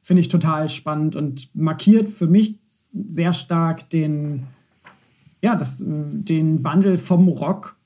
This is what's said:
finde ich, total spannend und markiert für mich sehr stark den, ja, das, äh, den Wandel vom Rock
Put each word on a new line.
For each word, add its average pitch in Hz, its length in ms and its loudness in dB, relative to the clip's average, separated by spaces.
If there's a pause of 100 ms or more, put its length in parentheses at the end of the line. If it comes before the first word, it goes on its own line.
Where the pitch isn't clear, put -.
finde 180 180 4
ich, 170 80 0
total 156 400 0
spannend 156 480 -4
und 143 380 -8
markiert 180 560 4
für - 180 -4
mich 214 300 2 (500)
sehr 170 240 -2
stark 165 580 -4
den, 147 520 -4 (960)
ja, 226 160 2
das, 139 240 -6
äh, - 40 -10 (280)
den 156 500 0
Wandel 185 360 2
vom 180 300 4
Rock 151 460 -4 (120)